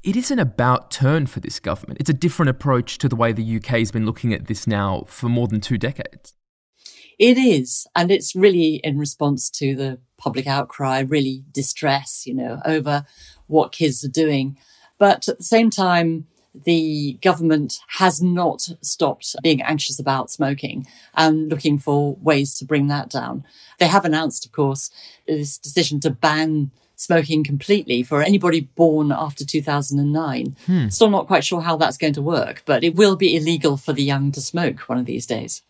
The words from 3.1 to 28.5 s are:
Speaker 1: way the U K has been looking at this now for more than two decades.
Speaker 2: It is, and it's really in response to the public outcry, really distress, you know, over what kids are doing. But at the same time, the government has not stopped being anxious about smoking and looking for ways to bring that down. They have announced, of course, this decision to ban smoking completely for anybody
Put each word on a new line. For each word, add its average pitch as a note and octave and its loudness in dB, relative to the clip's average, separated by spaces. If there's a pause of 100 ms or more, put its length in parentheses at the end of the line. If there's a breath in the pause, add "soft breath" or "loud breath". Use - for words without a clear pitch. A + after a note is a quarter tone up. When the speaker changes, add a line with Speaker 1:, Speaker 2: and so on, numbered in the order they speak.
Speaker 1:
way A#2 2
the G#2+ -2
U A2+ -2
K A#2 0
has A2 0
been A2 -2
looking A2+ -2
at - -4
this - -4
now G2+ 0
for - -6
more A#2+ 2
than G#2+ -2
two A#2+ -2
decades. - -8 (840 loud breath)
Speaker 2:
It A#3+ 8
is, G3 2 (120)
and F3+ 4
it's F3+ 0
really F3 4
in D3 -2
response C#3+ -2
to C3+ -2
the C3 -6 (200)
public C3 -4
outcry, C3+ -2
really C3+ -2
distress, C#3 -4
you B2 -6
know, B2 -6
over D3 -2 (420 soft breath)
what D3+ 2
kids C#3+ -2
are C#3 -4
doing. C#3 0 (420 soft breath)
But G3+ 4
at - -4
the F3+ -12
same A3+ 4
time, E3+ 2 (260)
the D3+ 0
government D#3+ 2 (200)
has C#3+ 2
not F3 0 (120)
stopped - -4
being D3+ 2
anxious D3 -4
about C3+ -2
smoking C#3 -4 (280 loud breath)
and D#3 2
looking D3+ 0
for C#3+ 0
ways C#3 0
to C#3+ -12
bring C#3+ 0
that C#3+ -4
down. B2+ -8 (340 soft breath)
They F3+ 4
have F#3+ 4
announced, D#3 -2
of - -20
course, C3+ -2 (360 loud breath)
this D3 -4
decision D3+ -2
to D3+ 0
ban D3+ 0 (260)
smoking D#3 0
completely C#3+ 0
for D3 0
anybody F3+ 2